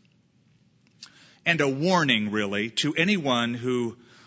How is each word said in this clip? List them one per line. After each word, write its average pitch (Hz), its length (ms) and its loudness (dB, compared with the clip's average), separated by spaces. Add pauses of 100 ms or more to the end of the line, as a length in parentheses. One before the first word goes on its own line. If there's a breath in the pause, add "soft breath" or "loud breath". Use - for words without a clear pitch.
(1500 loud breath)
and 165 160 2
a 143 60 4
warning, 139 640 2
really, 104 400 -2
to 151 240 -2
anyone 139 600 0
who 120 440 -4 (300 loud breath)